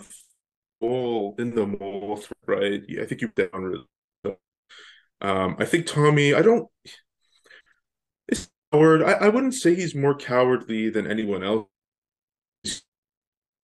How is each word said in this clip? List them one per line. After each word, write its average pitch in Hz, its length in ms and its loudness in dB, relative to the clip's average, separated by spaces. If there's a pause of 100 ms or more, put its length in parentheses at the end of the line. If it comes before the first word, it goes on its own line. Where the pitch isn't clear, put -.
(800)
mole, 117 580 -4
in 120 160 -4
the 107 120 0
mole, 101 540 -8 (260)
right? 101 420 -2
Yeah, - 140 -8
I 110 40 -8
think - 160 -8
you're 113 120 -4
down 95 360 -2
with 90 100 -8 (440)
it. 98 140 -8 (840)
Um, 95 380 -2
I - 60 -2
think 165 220 -2
Tommy, 147 480 4
I 156 80 6
don't, 226 260 4 (1600)
it's - 200 -4 (240)
coward. 160 300 6
I, 196 100 2
I 202 160 2
wouldn't 254 260 2
say 175 200 2
he's 175 200 -6
more 139 220 2
cowardly 123 720 0
than 107 180 -2
anyone 101 340 -4
else. 107 240 -2 (2000)